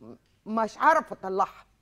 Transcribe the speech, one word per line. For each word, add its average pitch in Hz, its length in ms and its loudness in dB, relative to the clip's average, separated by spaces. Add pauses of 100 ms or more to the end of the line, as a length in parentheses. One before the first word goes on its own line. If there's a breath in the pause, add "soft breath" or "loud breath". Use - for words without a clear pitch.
(460)
مش 214 320 -4
هعرف 302 340 2
أطلعها. 190 540 -4 (160)